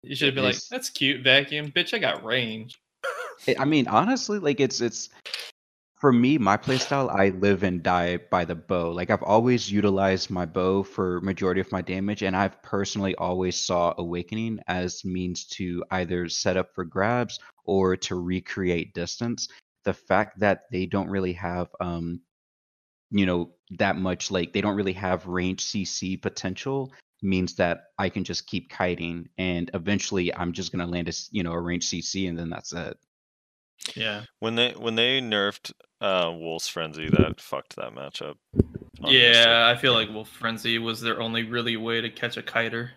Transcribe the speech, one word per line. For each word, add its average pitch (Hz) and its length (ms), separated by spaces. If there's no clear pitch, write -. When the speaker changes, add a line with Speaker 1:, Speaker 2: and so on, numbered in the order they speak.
Speaker 1:
You 139 140
should've 135 180
been 131 120
like, 123 100
Speaker 2:
is - 140
Speaker 1:
"That's 254 200
cute, 135 340
Vacuum. 139 480
Bitch, 175 220
I 233 60
got 104 240
range." 113 560
Speaker 2:
I, 131 120
I 139 60
mean, 147 220
honestly, 208 520
like, 147 200
it's, 131 220
it's, - 280
for 139 140
me, 127 240
my 104 200
playstyle, 131 520
I 98 200
live 95 340
and 90 180
die 87 360
by 87 280
the 85 80
bow. 85 380
Like, 87 180
I've 104 140
always 113 480
utilized 98 580
my 90 160
bow 92 380
for 90 380
majority 92 380
of 92 120
my 92 100
damage, 95 400
and 95 140
I've 95 260
personally 98 540
always 90 440
saw 87 380
Awakening 98 720
as 90 360
means 90 440
to 87 420
either 87 400
set - 260
up 92 200
for 92 100
grabs 110 540
or 95 320
to - 160
recreate 90 800
distance. 117 540
The 113 100
fact 101 440
that 101 320
they 92 140
don't 90 240
really 92 240
have, 87 360
um, 87 420
you 101 160
know, 87 300
that 98 160
much, 92 340
like, 90 240
they 101 80
don't 104 140
really 98 180
have 92 320
range 90 360
C 101 220
C 92 320
potential 131 760
means 92 320
that 85 300
I 98 120
can - 140
just - 220
keep - 240
kiting, 85 600
and 87 340
eventually 95 580
I'm 87 220
just 90 180
gonna 87 140
land 87 220
a - 20
s-, - 220
you 107 100
know, 85 120
a 85 60
range 85 280
C 85 160
C, 95 240
and 85 100
then 85 140
that's - 200
it. - 280
Speaker 1:
Yeah. 107 280
Speaker 3:
When 113 160
they, 120 160
when 113 240
they 127 260
nerfed, 104 500
uh, 92 340
Wolf's 82 320
Frenzy, 80 420
that - 300
fucked - 380
that 57 160
matchup 69 420
on - 560
Speaker 1:
Yeah, 123 180
Speaker 3:
Mystic. 117 180
Speaker 1:
I 117 300
feel 127 160
like 110 160
Wolf 107 200
Frenzy 113 480
was 113 240
their 117 200
only 113 220
really 117 340
way 113 240
to 113 80
catch - 280
a 107 60
kiter. 117 540